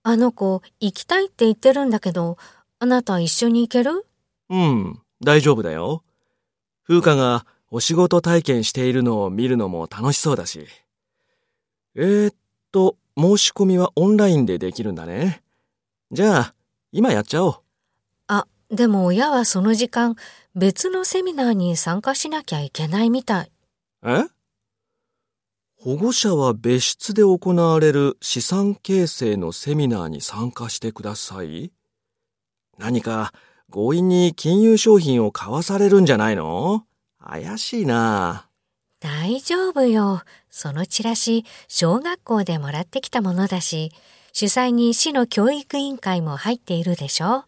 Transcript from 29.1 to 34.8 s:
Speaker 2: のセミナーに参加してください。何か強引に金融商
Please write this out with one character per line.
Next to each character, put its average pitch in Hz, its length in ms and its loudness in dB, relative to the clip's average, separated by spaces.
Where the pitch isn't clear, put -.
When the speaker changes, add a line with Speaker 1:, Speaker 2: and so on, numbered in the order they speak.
Speaker 2:
の 85 160 -4
セ 147 240 -6
ミ 143 140 0
ナ 95 160 -2
ー - 20 -8
に 76 140 -10
参 117 280 -8
加 120 200 -12
し - 100 -10
て 113 140 -8
く 101 100 -16
だ 104 140 -8
さ 95 260 -10
い。 85 300 -12
何 117 240 -4
か 110 320 -6
強 110 240 -2
引 180 140 2
に 180 260 4
金 180 280 0
融 220 160 6
商 214 200 6